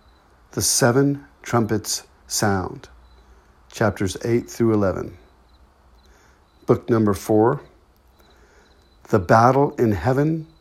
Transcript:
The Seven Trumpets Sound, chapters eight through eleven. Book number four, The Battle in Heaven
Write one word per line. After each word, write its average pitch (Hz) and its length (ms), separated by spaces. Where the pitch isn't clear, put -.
The 110 100
Seven 139 640
Trumpets 110 640
Sound, - 640
chapters 101 540
eight 117 240
through 113 240
eleven. 95 440
Book - 240
number 113 240
four, 110 480
The 113 100
Battle 120 560
in 117 180
Heaven 147 540